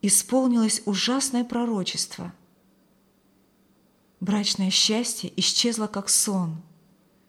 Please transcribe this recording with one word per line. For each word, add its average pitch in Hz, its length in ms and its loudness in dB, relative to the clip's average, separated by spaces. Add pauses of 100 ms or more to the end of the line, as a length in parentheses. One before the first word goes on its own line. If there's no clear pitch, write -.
Исполнилось 233 840 2
ужасное 247 580 0
пророчество. 220 880 -4 (1900)
Брачное 196 520 0
счастье 214 640 0
исчезло, 220 500 0
как 202 240 -6
сон. 180 480 0 (720)